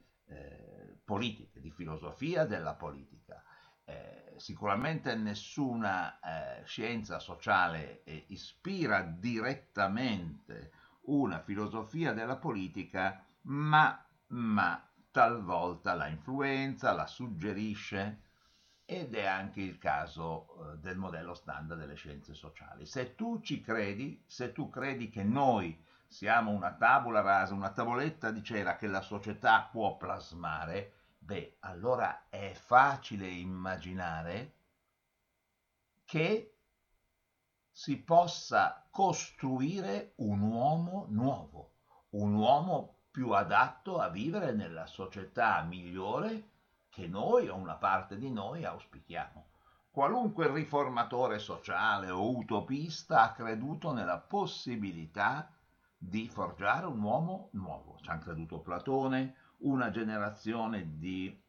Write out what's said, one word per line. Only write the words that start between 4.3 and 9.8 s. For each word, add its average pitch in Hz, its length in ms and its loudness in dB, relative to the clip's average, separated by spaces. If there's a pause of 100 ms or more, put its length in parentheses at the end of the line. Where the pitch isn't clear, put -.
sicuramente 117 800 0
nessuna, 107 1040 -2
eh, 69 460 -6
scienza 110 540 -4
sociale, 85 840 0
eh, 78 240 -12
ispira 120 760 -2
direttamente 98 1700 -2 (300)